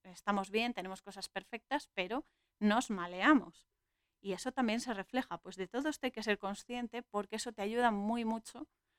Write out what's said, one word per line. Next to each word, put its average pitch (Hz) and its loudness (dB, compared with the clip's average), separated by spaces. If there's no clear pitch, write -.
estamos 196 -2
bien, 233 0
tenemos 190 -8
cosas 196 -14
perfectas, - -6
pero 208 -2
nos 208 4
maleamos. 185 4
Y 196 -2
eso - -4
también 226 2
se 240 -4
refleja. 196 -4
Pues - -14
de 185 -4
todo 277 -2
esto - -6
hay 202 0
que 214 -8
ser 208 2
consciente 240 -6
porque 208 -4
eso 240 -6
te 196 -6
ayuda 233 4
muy 220 0
mucho 226 -4